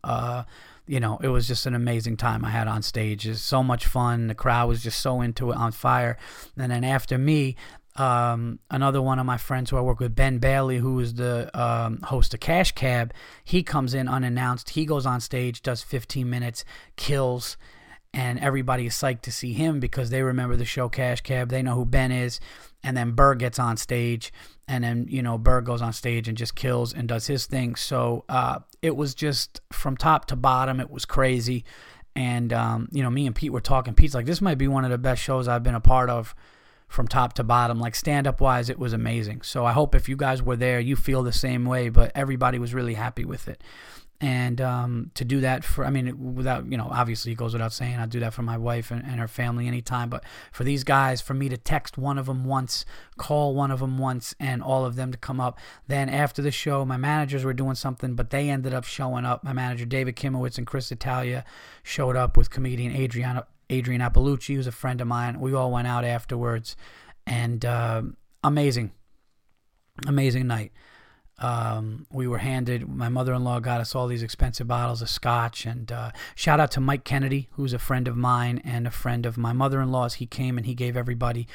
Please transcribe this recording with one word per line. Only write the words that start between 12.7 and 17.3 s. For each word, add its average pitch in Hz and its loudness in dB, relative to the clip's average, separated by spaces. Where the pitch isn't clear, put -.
Cab, 120 0
he 180 2
comes 131 -2
in 131 -2
unannounced. 123 0
He 156 0
goes 147 0
on 127 0
stage, 123 -4
does 123 -4
fifteen 123 -4
minutes, 120 -4
kills, 127 0